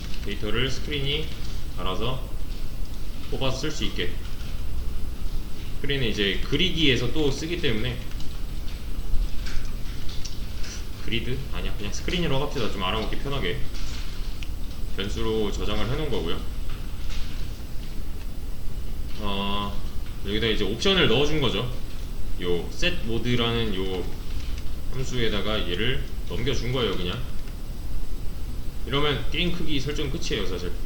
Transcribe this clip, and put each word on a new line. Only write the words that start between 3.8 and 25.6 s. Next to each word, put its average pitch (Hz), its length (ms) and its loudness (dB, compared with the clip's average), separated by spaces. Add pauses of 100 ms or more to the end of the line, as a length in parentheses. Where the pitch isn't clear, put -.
있게. - 280 2 (1600)
스크린은 135 300 0
이제 98 420 0
그리기에서 147 640 2
또 143 180 4
쓰기 160 300 -2
때문에, 120 380 0 (3000)
그리드? 117 340 0 (140)
아니야, 92 240 0
그냥 101 160 -2
스크린으로 156 500 0
합시다. 110 300 0
좀 98 100 -2
알아먹기 92 360 0
편하게 123 400 -2 (1400)
변수로 107 560 0
저장을 104 380 2
해놓은 - 200 -2
거고요. - 300 0 (2750)
어... 101 580 -2 (480)
여기다 214 200 0
이제 214 180 2
옵션을 190 440 2
넣어준 147 320 4
거죠. 117 300 0 (680)
요 87 320 0
set - 320 2
모드라는 117 720 0
요 92 280 -2 (880)
함수에다가 107 760 0